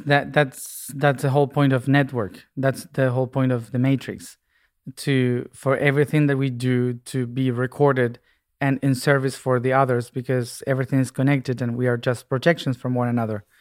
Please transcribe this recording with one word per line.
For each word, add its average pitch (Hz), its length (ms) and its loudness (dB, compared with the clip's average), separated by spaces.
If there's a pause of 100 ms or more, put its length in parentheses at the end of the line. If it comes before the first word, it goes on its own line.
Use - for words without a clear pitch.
That, 143 260 0
that's, - 640 -4
that's 139 280 0
the 139 80 2
whole 139 180 2
point 139 240 2
of 123 160 0
network. 131 580 0 (100)
That's 135 360 -2
the 131 180 0
whole 127 160 0
point 131 260 0
of 117 200 -4
the 123 80 -2
matrix, 131 560 -2 (600)
to, 127 560 0
for 135 240 0
everything 143 520 2
that 139 80 2
we 135 140 -2
do 123 440 0 (120)
to 127 200 -4
be 127 240 -2
recorded 123 720 0 (400)
and 139 220 0
in 139 120 2
service 135 420 0
for 127 240 0
the 127 120 0
others, 127 380 2
because 127 560 -4
everything 135 340 0
is 123 100 0
connected 131 520 0
and 120 140 -4
we 123 120 0
are 120 80 2
just 120 320 -4
projections 139 480 0
from 127 180 -4
one 123 140 0
another. 113 360 -2 (160)